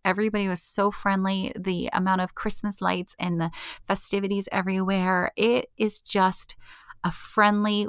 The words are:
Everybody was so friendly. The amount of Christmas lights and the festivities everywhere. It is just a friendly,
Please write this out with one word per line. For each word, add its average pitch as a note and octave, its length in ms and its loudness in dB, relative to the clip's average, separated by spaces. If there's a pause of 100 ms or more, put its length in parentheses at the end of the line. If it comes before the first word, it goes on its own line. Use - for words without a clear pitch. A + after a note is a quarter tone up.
Everybody G3+ 420 2
was F3+ 140 -2
so G3+ 300 0
friendly. F#3+ 680 0
The F#3 320 -2
amount F#3 300 2
of F#3 140 -6
Christmas - 440 -4
lights F3+ 400 -2
and F3 220 0
the E3 100 -2 (340)
festivities G3 640 -2
everywhere. F#3 880 0
It A#3 420 2
is G#3+ 220 0
just - 560 0 (480)
a F3 80 0
friendly, G#3 760 2